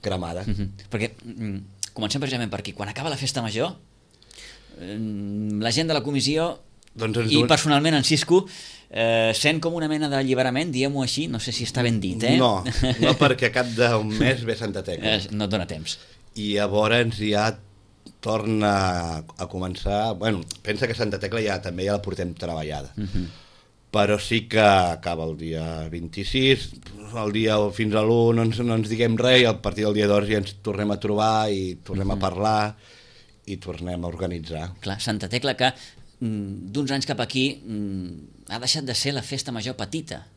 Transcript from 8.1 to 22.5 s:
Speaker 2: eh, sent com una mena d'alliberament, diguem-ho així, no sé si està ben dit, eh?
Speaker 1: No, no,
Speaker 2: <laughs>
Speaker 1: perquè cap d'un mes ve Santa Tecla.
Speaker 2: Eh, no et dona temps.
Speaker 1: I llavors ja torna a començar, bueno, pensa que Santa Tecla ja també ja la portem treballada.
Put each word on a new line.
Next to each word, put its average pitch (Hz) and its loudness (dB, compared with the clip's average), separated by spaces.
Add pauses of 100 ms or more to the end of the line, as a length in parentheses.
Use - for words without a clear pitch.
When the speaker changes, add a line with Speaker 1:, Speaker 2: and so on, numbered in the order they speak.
Speaker 2:
eh, 113 4
sent 151 2
com 170 -2
una 160 -2
mena 151 -2
d'alliberament, 135 0
diguem-ho 139 0
així, 131 -2
no 117 -6
sé 123 -6
si 113 -4
està 123 -2
ben 117 2
dit, 95 -4
eh? 127 4
Speaker 1:
No, 110 4 (380)
no, 127 4
Speaker 2:
<laughs> - -10
Speaker 1:
perquè 131 4
cap 123 0 (100)
d'un 113 4 (100)
mes 123 2
ve 110 -2
Santa 101 -6
Tecla. 104 0
Speaker 2:
Eh, 95 -4
no 107 -2
et 92 -2
dona 95 0
temps. 82 -8 (380)
Speaker 1:
I 104 -2
llavors 107 2
ja 107 2 (640)
torna 101 2 (200)
a 92 -6
començar, 95 -2
bueno, 101 0 (220)
pensa 107 -2
que 113 -2
Santa 104 -2
Tecla 104 -4
ja 98 -2
també 92 -6
ja 101 0
la 101 -2
portem 90 -6
treballada. 78 -6